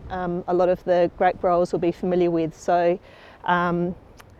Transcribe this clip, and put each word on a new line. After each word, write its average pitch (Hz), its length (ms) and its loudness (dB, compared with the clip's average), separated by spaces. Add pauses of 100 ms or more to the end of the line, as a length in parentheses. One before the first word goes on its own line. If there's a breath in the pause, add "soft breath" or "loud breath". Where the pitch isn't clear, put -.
(100)
um, 180 380 -6
a 180 60 0
lot 180 140 2
of 180 160 -2
the 175 320 2
grape 185 240 0
growers 175 320 2
will 180 60 -2
be 170 140 0
familiar 180 380 0
with. 165 280 -2
So, 175 400 0 (460 loud breath)
um, 175 500 0 (460 soft breath)